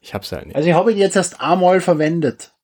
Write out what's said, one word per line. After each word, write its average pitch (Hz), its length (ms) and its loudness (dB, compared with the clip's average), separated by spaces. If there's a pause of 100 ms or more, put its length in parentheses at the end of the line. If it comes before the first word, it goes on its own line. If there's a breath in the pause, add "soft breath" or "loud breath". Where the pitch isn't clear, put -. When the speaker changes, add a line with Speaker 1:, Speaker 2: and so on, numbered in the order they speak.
Speaker 1:
ich - 120 -20
hab's - 200 -10
halt - 140 -12
nicht. - 80 -14
Speaker 2:
Also 151 140 0
ich 160 60 4
habe 208 160 2
ihn 202 60 -2
jetzt 196 180 0
erst - 260 -2
einmal 180 400 2
verwendet 156 720 -2 (100)